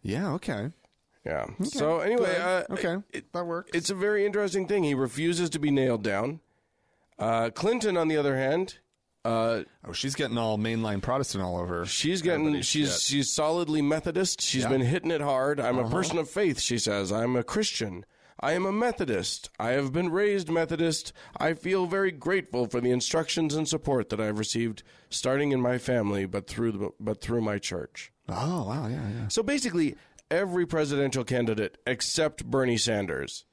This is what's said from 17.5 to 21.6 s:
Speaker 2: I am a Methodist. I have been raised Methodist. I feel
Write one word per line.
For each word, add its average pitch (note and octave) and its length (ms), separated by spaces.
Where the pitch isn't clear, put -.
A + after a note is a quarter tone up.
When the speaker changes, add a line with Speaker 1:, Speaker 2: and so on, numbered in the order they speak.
Speaker 2:
I C#3 140
am F3+ 140
a F#3+ 60
Methodist. G3+ 760
I A2+ 120
have C3+ 240
been F3 160
raised G3 400
Methodist. E3 640
I D#3+ 160
feel F#3 320